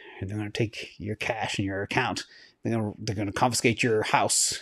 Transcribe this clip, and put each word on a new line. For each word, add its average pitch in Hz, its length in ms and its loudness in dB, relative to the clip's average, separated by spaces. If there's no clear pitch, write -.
they're 101 180 -6
gonna 104 120 -4
take - 480 -4
your 104 180 -6
cash 113 440 -2
in 101 60 0
your 98 180 -2
account, 107 420 0
they're 113 100 -2
gonna, 107 240 0
they're 110 180 -6
gonna 98 160 -2
confiscate 120 520 2
your 110 180 4
house, - 600 2